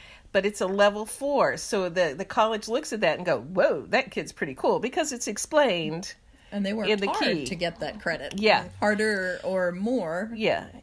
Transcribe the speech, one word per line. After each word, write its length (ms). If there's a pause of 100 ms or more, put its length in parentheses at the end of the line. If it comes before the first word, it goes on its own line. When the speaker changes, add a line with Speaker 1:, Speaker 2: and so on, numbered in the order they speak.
(320)
Speaker 1:
but 140
it's 140
a 60
level 400
four. 500
So 320
the, 280
the 80
college 440
looks 240
at 80
that 180
and 80
go, 140
"Whoa, 480
that 220
kid's 220
pretty 220
cool," 260
because 320
it's 160
explained 840 (380)
Speaker 2:
And 120
they 80
worked 180
Speaker 1:
in 100
the 80
Speaker 2:
hard 160
Speaker 1:
key. 220
Speaker 2:
to 80
get 260
that 200
credit. 360
Speaker 1:
Yeah. 280 (160)
Speaker 2:
Harder 640
or 280
more. 640
Speaker 1:
Yeah. 320 (160)